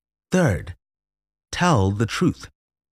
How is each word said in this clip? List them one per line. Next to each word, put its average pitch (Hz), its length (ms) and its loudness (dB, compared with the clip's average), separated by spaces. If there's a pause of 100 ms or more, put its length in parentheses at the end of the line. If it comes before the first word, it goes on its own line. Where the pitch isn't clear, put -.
(320)
Third, 143 420 0 (800)
tell 120 380 2
the 107 160 -2
truth. - 420 -2 (440)